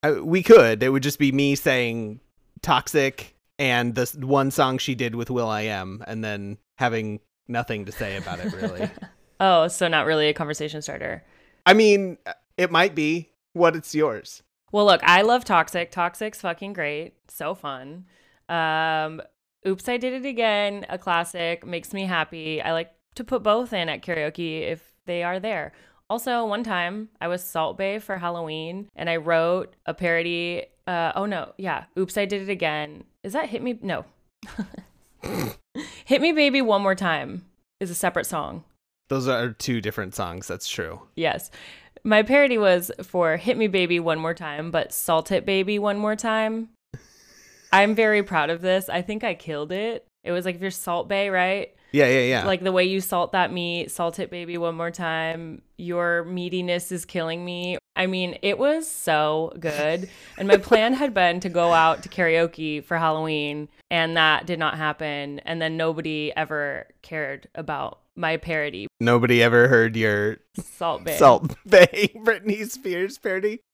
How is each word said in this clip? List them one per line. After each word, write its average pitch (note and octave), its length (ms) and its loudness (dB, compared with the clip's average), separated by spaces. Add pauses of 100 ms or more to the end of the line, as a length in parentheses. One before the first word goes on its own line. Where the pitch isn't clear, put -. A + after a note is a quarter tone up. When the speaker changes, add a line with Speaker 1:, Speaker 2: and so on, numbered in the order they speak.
Speaker 1:
I, D3+ 80 4
we D#3+ 320 0
could. A#2 380 12
It C3 80 4
would C3+ 120 2
just C#3+ 160 -2
be C#3 140 4
me C#3 240 4
saying A#2 640 0 (420)
"Toxic" - 760 0 (220)
and B2+ 360 0
the B2+ 80 0
s-, A#2+ 140 -4
one C3+ 340 2
song C3 280 2
she C3+ 160 -4
did A#2 200 -4
with A#2 160 -6
will.i.am, G#2+ 760 -4
and A2 160 -8
then G2+ 360 -8 (200)
having A2 420 -2 (280)
nothing A#2+ 360 -4
to G2 80 -12
say G2 240 -6
about - 240 -8
it, G#3 120 -6
really. F#3+ 420 -6
Speaker 2:
<laughs> - 60 -20 (400)
Oh, F3 280 4
so F3 180 -2
not D3+ 200 2
really D3+ 220 2
a D3+ 60 0
conversation D3+ 480 -8
starter. - 400 -10 (420)
Speaker 1:
I F#3 100 10
mean, G3+ 440 6 (380)
it F3 160 0
might E3 240 4
be. D#3+ 340 -2 (220)
What, E3+ 240 4
it's - 180 -12
yours. C3+ 480 -4 (300)
Speaker 2:
Well, G#3 140 4
look, F#3+ 180 6
I F3+ 180 8
love A#3+ 220 4
Toxic. F3 480 0
Toxic's F#3 480 -6
fucking G3 320 -8
great. D#3 420 -8 (140)
So D#3 260 -8
fun. C#3+ 520 -14 (420)
Um, D#3+ 720 -2 (440)
Oops, F#3+ 220 -4
I B3 80 -2
Did B3+ 280 -6
It C#4 40 -6
Again, G#3 600 -2
a F3+ 100 -8
classic, E3+ 680 -4
makes E3+ 260 -10
me G3 120 -6
happy. D#3+ 580 -4
I E3 100 -2
like E3 200 -4 (240)
to B3 80 -10
put B3 180 -4
both A3+ 300 0
in F3 160 -2
at D3+ 140 -6
karaoke D#3+ 600 -4
if - 320 -8 (120)
they F3 160 -4
are F3 160 -4
there. F#3+ 340 -6 (380)
Also, A#3 360 -2
one G#3+ 180 -2
time, G3+ 460 -4 (100)
I E3+ 80 -4
was F3+ 160 -4
Salt - 320 -4
Bae G3 220 -4
for G#3 180 -8
Halloween, E3+ 800 -8
and E3+ 140 -4
I E3 60 0
wrote E3 580 0 (100)
a D#3+ 80 -6
parody. E3+ 720 -2 (220)
Uh, E3+ 280 -2
oh, G3 120 -2
no. F#3 320 -6
Yeah. F3 260 -6 (140)
Oops, F#3 180 -2
I G3+ 80 0
Did G3 180 -4
It F#3+ 60 -10
Again. D3+ 560 -4 (180)
Is G3 120 -12
that D4+ 160 -4
Hit A3+ 120 -8
Me? B3 200 -6
No. F#3 240 -6 (1160)
<laughs> - 60 -8 (760)
Hit C4 180 2
Me E4 100 4
Baby C#4+ 300 4
One G#3+ 180 2
More G3 140 2
Time F3 500 -4 (360)
is F#3 100 -6
a E3+ 40 -8
separate F3 320 -2
song. D3 380 -8 (440)
Speaker 1:
Those C3 200 -2
are A#2+ 240 0
two A#2 280 -4
different G2+ 340 -6
songs. F#2 340 -8
That's F#2 200 -8
true. E2+ 340 -8 (120)
Speaker 2:
Yes. - 360 -4 (540)
My G#3+ 180 4
parody B3+ 360 4
was F#3 320 2 (120)
for E3+ 340 0
Hit F#3 220 -2
Me A3 80 2
Baby F3+ 340 0
One E3 180 0
More D#3+ 160 -4
Time, D#3+ 360 -10
but D#3+ 220 -2
Salt D#3+ 380 0
It F#3+ 140 0
Baby G3 340 0
One G3+ 200 -2
More G#3+ 180 -2
Time. A3 540 -4 (1000)
I'm G3+ 220 6
very G#3+ 280 4
proud E3 280 0
of E3+ 120 -4
this. F#3+ 260 0
I F3+ 140 -2
think G#3 220 -8
I G3 100 -2
killed D3+ 380 -8
it. A3 340 -6 (180)
It F3 80 -4
was F3 120 -2
like, F3+ 120 -4
if F3 60 -10
you're F#3+ 80 -4
Salt F3 380 -4
Bae, G3+ 200 0
right? F#3+ 460 -2 (180)
Speaker 1:
Yeah, C#3 140 6
yeah, C3 140 4
yeah. B2 240 2
Speaker 2:
Like, F#3+ 180 -2
the F#3 100 0
way F#3 120 4
you F#3+ 160 -2
salt F3 320 -2
that F3+ 180 2
meat, F3 400 -6
"Salt E3+ 280 -4
it, F#3+ 120 -6
baby, F3 280 -8
one E3+ 160 -2
more E3+ 160 -6
time. E3 720 -6 (160)
Your F3 460 -2
meatiness F3+ 680 -4
is F3 140 -8
killing E3+ 400 -6
me." F3 320 -6 (180)
I F#3 100 0
mean, F#3 360 -4
it G3+ 160 0
was D#4 280 0
so D#3 720 0
good. D#3+ 520 -2 (260)
And F#3+ 100 -4
my G#3+ 120 10
plan A3 340 4
had C4 220 0
been F3+ 260 4
to F#3+ 80 -6
go E3+ 240 2
out D#3+ 300 4
to - 80 -16
karaoke E3 720 0
for E3+ 140 -4
Halloween, D#3 720 -2 (200)
and E3 280 0
that D#3 260 4
did E3+ 140 -4
not D#3 180 -2
happen. D3 640 -6
And E3 220 -6
then D#3+ 160 -4
nobody D#3 580 -4
ever D3 520 -6 (120)
cared D3 540 -10
about D3 460 -8 (140)
my E3 220 -2
parody. D#3 500 -6 (140)
Speaker 1:
Nobody A#2+ 420 6
ever A#2+ 260 8
heard A2+ 280 6
your G#2+ 420 0 (220)
Speaker 2:
Salt - 440 -6
Bae. D#3+ 120 -4
Speaker 1:
Salt C#3+ 480 8
Bae F3+ 220 10
<laughs> G3+ 300 0
Britney G#3+ 540 -2
Spears F#3 460 -6
parody? G#3 440 -4 (140)